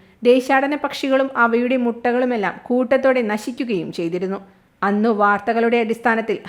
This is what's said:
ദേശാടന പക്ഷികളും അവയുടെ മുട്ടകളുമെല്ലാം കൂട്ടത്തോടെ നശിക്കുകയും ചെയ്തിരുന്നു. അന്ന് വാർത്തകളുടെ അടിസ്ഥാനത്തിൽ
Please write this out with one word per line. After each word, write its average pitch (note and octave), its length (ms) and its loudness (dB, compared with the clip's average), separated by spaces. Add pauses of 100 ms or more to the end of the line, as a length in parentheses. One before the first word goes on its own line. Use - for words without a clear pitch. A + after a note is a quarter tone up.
(240)
ദേശാടന C4+ 520 4
പക്ഷികളും C4+ 600 0
അവയുടെ A#3+ 420 2
മുട്ടകളുമെല്ലാം A#3+ 840 -2
കൂട്ടത്തോടെ B3+ 580 2
നശിക്കുകയും G#3+ 720 -4
ചെയ്തിരുന്നു. F3+ 460 -4 (440)
അന്ന് G#3 260 2
വാർത്തകളുടെ A3 680 2
അടിസ്ഥാനത്തിൽ A3+ 600 -2 (120)